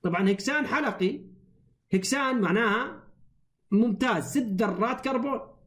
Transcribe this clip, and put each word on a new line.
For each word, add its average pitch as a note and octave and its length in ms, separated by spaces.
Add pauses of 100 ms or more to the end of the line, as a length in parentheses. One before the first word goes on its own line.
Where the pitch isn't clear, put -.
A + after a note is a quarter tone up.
طبعًا F#3 280
هكسان C#4 360
حلقي، A3+ 540 (720)
هكسان C4 460
معناها G#3 640 (680)
ممتاز، A3 680
ست G#3 240
ذرات G#3 420
كربون C4 360 (260)